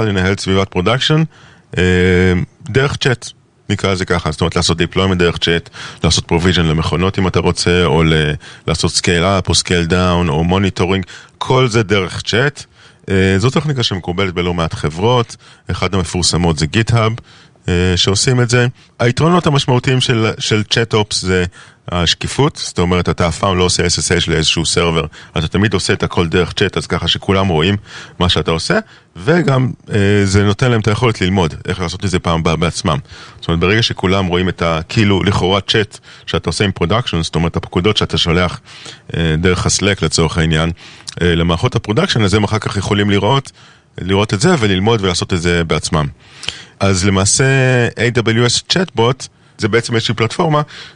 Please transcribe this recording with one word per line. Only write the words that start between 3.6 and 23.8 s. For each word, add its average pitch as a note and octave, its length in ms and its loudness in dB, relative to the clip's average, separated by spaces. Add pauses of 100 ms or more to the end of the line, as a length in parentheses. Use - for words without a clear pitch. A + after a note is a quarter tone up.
נקרא G2 220 0
לזה F#2 140 -2
ככה, E2+ 260 -2
זאת - 100 -4
אומרת, - 140 0
לעשות E2+ 260 0
deployment F#2 340 0
דרך F2 220 2
צ'אט, - 320 -2 (340)
לעשות - 280 0
provision E2+ 300 2
למכונות D#2+ 580 0
אם F#2 80 0
אתה E2+ 120 -2
רוצה, F2 460 2
או D#2+ 180 2
ל-, D#2 300 2 (340)
לעשות D#2+ 240 -2
scale F2+ 520 0
up, - 60 -4
או F2 40 0
scale E2+ 360 0
down, F2+ 400 2
או D2+ 140 0
monitoring, F#2+ 600 0 (340)
כל C3 300 2
זה A2+ 160 2
דרך F#2 380 -2
צ'אט. C3 420 -2 (460)
אה, F#2+ 280 4
זו G2+ 120 2
טכניקה C#3+ 340 -2
שמקובלת F#2 500 -4
בלא F2 200 -2
מעט E2 200 -2
חברות, F#2+ 600 -2 (360)
אחד F#2 220 -4
המפורסמות E2+ 680 0
זה D#2 60 0 (100)
GitHub, A2 460 0 (460)
אה, F2+ 280 2
שעושים B2 460 2
את A#2 80 0
זה. A#2+ 180 2 (320)
היתרונות D#3+ 480 2
המשמעותיים B2+ 540 0
של, A2+ 380 0
של G#2+ 240 0
צ'אט A#2 300 -2
אופס - 280 0
זה F#2 240 0 (460)
השקיפות, F2+ 720 -2
זאת - 160 -6
אומרת, F2 300 2
אתה E2+ 180 0
אף D#2+ 120 -4
פעם G2 180 0
לא F2+ 60 2
עושה F2 200 0